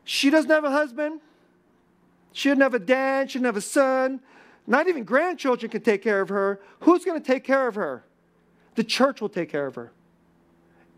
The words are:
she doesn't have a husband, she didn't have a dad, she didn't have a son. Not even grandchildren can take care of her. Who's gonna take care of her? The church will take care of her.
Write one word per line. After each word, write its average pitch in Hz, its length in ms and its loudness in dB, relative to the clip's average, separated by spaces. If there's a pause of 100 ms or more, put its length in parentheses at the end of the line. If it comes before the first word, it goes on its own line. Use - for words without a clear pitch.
she - 260 0
doesn't 302 200 4
have 311 140 2
a 285 60 -2
husband, 302 500 -2 (1120)
she - 160 -2
didn't 277 140 4
have 262 120 2
a 247 40 0
dad, 269 520 0
she 269 80 -6
didn't 254 80 -2
have 220 100 -2
a 208 40 -6
son. 262 600 0 (460)
Not 285 220 0
even 302 160 -2
grandchildren 247 640 -2
can 220 120 -6
take 202 200 0
care 202 180 0
of 196 80 -2
her. 196 320 -2 (200)
Who's 349 240 4
gonna 339 160 -4
take 262 240 -2
care 269 220 2
of 220 80 -4
her? 151 300 -6 (720)
The 220 80 0
church - 360 0
will 214 80 -4
take 170 220 -6
care 147 160 -2
of 127 80 -8
her. 120 180 -14 (1040)